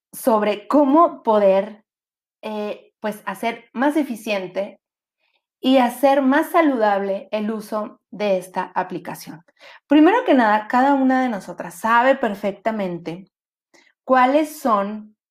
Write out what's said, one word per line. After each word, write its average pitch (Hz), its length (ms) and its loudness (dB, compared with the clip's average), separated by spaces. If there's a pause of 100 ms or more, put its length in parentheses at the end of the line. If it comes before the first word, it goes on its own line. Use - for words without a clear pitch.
(120)
sobre 208 560 -2
cómo 294 540 2
poder, 208 640 2 (580)
eh, 214 580 -10
pues, 208 260 -8
hacer 226 460 -8
más 285 240 0
eficiente 208 840 -6 (800)
y 262 160 2
hacer 269 460 2
más 285 280 2
saludable 208 840 0
el 214 180 -4
uso 214 500 -8 (100)
de 190 280 0
esta 185 360 -8
aplicación. 165 680 -8 (420)
Primero 349 380 6
que 381 100 2
nada, 214 340 2
cada 262 260 2
una 262 280 2
de 254 60 -2
nosotras 185 460 -10
sabe 240 420 2
perfectamente 196 1120 -6 (760)
cuáles 269 540 2
son 214 580 -4 (140)